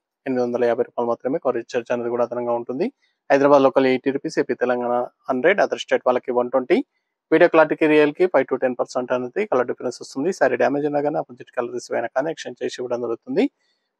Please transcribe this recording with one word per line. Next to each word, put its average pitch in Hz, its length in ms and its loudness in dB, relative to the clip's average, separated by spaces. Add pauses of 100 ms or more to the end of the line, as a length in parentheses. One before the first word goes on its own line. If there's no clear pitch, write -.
(260)
ఎనిమిది 127 200 0
వందల 120 200 -2
యాభై 120 200 0
రూపాయలు 120 240 -4
మాత్రమే 127 300 -4
కొరియర్ 120 300 -2
ఛార్జ్ 123 220 -4
అనేది 120 200 -4
కూడా 120 140 0
అదనంగా 120 300 -4
ఉంటుంది. 127 320 -4 (420)
హైదరాబాద్ 139 360 6
local 131 240 4
eighty 131 220 0
rupees, 160 280 -4
ఏపీ 127 220 -2
తెలంగాణ 123 320 -2 (320)
hundred, 139 360 2
other 123 200 -2
state - 240 -2
వాళ్ళకి 123 280 0
వన్ 123 180 0
ట్వంటీ, 135 280 2 (520)
వీడియో 165 180 6
క్లారిటీకి 160 380 4
రియల్కి 151 400 4
ఫైవ్ 135 200 2
to 131 100 -2
టెన్ 123 200 -2
పర్సెంట్ 123 340 -4
అనేది 127 340 -2
కలర్ 123 220 0
డిఫరెన్స్ 123 320 -6
వస్తుంది. 139 340 -6
సారీ 131 240 2
డ్యామేజ్ 139 300 0
ఉన్నా 143 140 -2
కానీ 147 180 -2
ఆపోజిట్ 123 320 -12
కలర్ 123 220 -6
రిసీవ్ 123 240 -8
అయినా 117 120 -4
కానీ 135 200 -4
ఎక్స్చేంజ్ 131 300 -10
చేసి 123 180 -6
ఇవ్వడం 120 240 -6
జరుగుతుంది. 123 420 -4 (560)